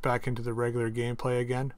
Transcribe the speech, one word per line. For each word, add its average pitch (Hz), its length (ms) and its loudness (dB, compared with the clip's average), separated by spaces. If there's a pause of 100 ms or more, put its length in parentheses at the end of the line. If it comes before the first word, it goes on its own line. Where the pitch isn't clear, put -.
back 120 260 2
into 120 140 0
the 117 100 -2
regular 117 400 0
gameplay 120 480 0
again. 127 380 0